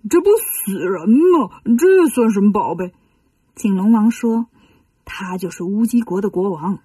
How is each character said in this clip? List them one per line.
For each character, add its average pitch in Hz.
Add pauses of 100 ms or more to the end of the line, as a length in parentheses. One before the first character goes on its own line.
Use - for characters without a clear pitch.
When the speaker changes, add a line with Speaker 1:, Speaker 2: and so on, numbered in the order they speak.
Speaker 1:
这 330
不 381 (100)
死 -
人 180
吗？ 294 (300)
这 370
算 226
什 196
么 202
宝 170
贝？” 180 (640)
Speaker 2:
井 196
龙 202
王 226
说 233 (580)
：“他 185
就 180
是 180
乌 208
鸡 233
国 196
的 208
国 190
王 165